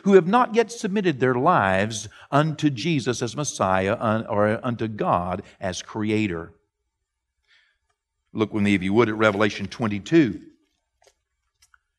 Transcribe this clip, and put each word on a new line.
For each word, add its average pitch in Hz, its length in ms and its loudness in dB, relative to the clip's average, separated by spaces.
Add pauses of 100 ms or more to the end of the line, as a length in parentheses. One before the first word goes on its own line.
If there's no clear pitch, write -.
who 202 80 4
have 185 140 8
not 226 280 0
yet 226 160 2
submitted 185 480 -2
their 127 160 2
lives 107 720 2 (240)
unto 151 380 0
Jesus 131 540 -2
as 117 120 -4
Messiah, 98 640 0
un-, 110 280 -2
or 107 360 0
unto 117 260 -4
God 101 540 -2 (160)
as 92 220 -6
Creator. 107 720 -4 (1800)
Look 107 180 -2
with 107 100 -2
me, 101 120 2
if 90 80 0
you 95 100 -2
would, 110 160 4
at 107 80 -4
Revelation 104 500 0
twenty-two. 107 720 0 (1600)